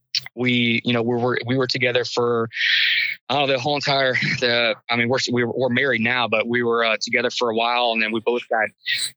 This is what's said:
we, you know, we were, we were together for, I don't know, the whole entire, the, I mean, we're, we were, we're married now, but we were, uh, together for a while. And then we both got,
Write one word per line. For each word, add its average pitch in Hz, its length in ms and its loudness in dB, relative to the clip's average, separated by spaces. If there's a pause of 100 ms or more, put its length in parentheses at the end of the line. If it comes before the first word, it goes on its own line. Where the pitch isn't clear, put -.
(340)
we, 120 520 0
you 123 80 0
know, 117 80 2
we 120 160 0
were, 120 280 0
we 127 120 0
were 131 100 2
together 123 380 0
for, 120 440 0 (800)
I 123 40 0
don't 139 140 2
know, 135 60 2
the 131 60 0
whole 147 160 -2
entire, 135 380 0
the, 120 600 0 (140)
I 120 60 0
mean, 117 140 0
we're, 131 80 2 (140)
we 120 120 2
were, 117 100 -2
we're 127 160 0
married 123 320 0
now, 120 260 0
but 110 200 0
we 120 160 0
were, 117 220 2
uh, 110 160 0
together 120 280 0
for 120 200 0
a 110 60 -2
while. 120 360 0
And 113 100 0
then 110 100 -2
we 113 80 -2
both 120 300 -2
got, 110 200 0 (480)